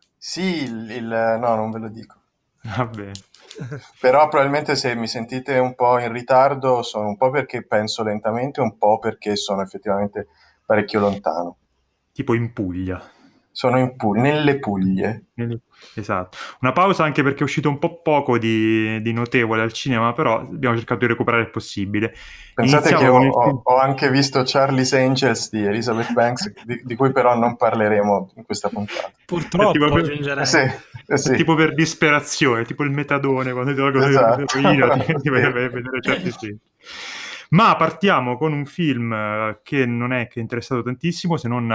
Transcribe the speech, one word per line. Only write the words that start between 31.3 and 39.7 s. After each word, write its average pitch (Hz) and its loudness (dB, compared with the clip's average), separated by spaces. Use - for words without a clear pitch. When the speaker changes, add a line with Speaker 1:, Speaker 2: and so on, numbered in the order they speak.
Speaker 2:
tipo 160 2
per 151 2
disperazione, 147 0
tipo 135 -8
il 143 -2
metadone, 139 -2
quando 127 -2
ti 139 -2
tolgono 135 2
Speaker 1:
Esatto. 135 4
Speaker 2:
l'eroina, 139 4
ti, 156 -2
ti 143 -4
vai 127 2
a 135 2
vedere 123 -4
certi 123 -4
film. 107 -12
Ma 185 4
partiamo 151 0
con 151 -2
un 143 -4
film, 123 -2
eh, 107 -4
che 135 0